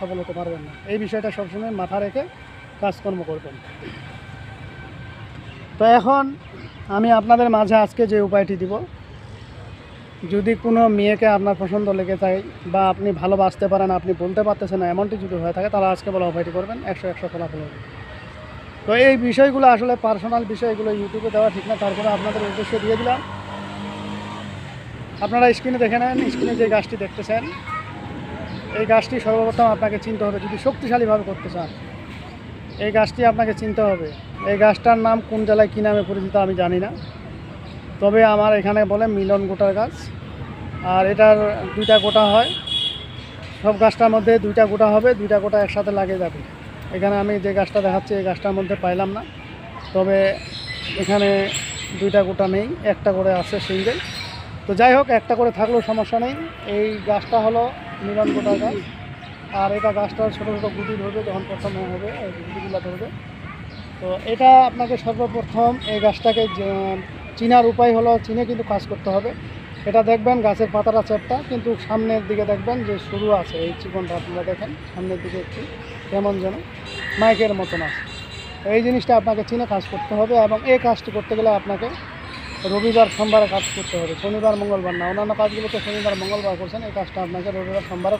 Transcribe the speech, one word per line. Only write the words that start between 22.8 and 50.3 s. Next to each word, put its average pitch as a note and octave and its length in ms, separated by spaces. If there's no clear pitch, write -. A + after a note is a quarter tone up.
দিলাম। B3 240
আপনারা A#3+ 320
স্ক্রিনে B3+ 260
দেখে A#3 200
নেন, B3+ 200
স্ক্রিনে A#3+ 240
যে A3+ 140
গাছটি G#3+ 280
দেখতেছেন, G#3 460
এই A3 80
গাছটি A3 340
সর্বপ্রথম A3+ 460
আপনাকে G#3+ 320
চিনতে G#3+ 260
হবে G3+ 160
যদি G3+ 180
শক্তিশালীভাবে A#3 720
করতে F#3 240
চান। E3+ 140
এই G#3 140
গাছটি G#3+ 320
আপনাকে A3 300
চিনতে G#3+ 280
হবে। F3+ 260
এই G3+ 120
গাছটার G#3+ 400
নাম A3+ 220
কোন A3 140
জেলায় G#3+ 300
কী G#3+ 60
নামে G#3 220
পরিচিত F#3+ 340
আমি F#3+ 180
জানি F3+ 260
না, G3 100
তবে G3+ 240
আমার G#3+ 360
এখানে G#3 240
বলে G#3 220
মিলন G3 400
গোটার G3 280
গাছ। A3 200
আর F#3 220
এটার G#3+ 300
দুইটা G#3+ 220
গোটা G#3 340
হয়, A#3+ 180
সব G#3 180
গাছটার A3 300
মধ্যে A3 280
দুইটা G#3 280
গোটা G#3 200
হবে, G#3+ 280
দুইটা G#3 240
গোটা G#3 260
একসাথে G3+ 280
লাগে F#3+ 260
যাবে। D#3+ 220
এখানে G3+ 200
আমি G3+ 220
যে G3 160
গাছটা G3 260
দেখাচ্ছি, F#3+ 340
এই G3 100
গাছটার F#3+ 280
মধ্যে F#3+ 220
পাইলাম F#3 280
না, A3 100
তবে F#3+ 240